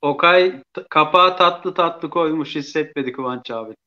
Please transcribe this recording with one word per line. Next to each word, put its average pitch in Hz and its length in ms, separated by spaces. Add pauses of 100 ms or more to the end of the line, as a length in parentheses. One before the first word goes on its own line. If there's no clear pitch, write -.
Okay 175 600 (100)
t-, - 160
kapağı 180 480
tatlı 175 360
tatlı 170 360
koymuş, 156 460
hissetmedi 151 560
Kıvanç 123 400
abi. 113 220 (140)